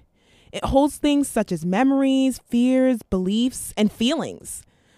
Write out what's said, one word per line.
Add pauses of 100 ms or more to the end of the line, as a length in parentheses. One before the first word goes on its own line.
(520)
It
holds
things
such
as
memories,
fears, (100)
beliefs,
and
feelings. (360)